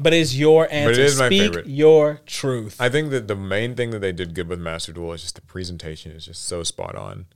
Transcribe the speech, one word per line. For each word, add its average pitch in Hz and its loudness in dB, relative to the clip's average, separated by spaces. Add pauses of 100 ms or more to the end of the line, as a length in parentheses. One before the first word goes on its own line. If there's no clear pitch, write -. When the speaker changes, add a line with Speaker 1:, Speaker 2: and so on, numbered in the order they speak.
Speaker 1:
but 160 4
it's 160 2
your 156 6
Speaker 2:
But - -4
it 151 -4
Speaker 1:
answer. 123 2
Speaker 2:
is 139 4
my 127 4
Speaker 1:
Speak 196 4
Speaker 2:
favorite. 131 -2
Speaker 1:
your 151 4
truth. 117 -6
Speaker 2:
I 123 2
think 151 -2
that 123 -4
the 104 -2
main 98 -4
thing 120 -4
that 110 -6
they 95 -2
did 85 -8
good 85 -6
with 87 -8
Master 82 -10
Duel 85 -10
is 82 -12
just - -14
the - -20
presentation 82 -14
is 80 -18
just - -16
so 87 -8
spot - -10
on. 50 -14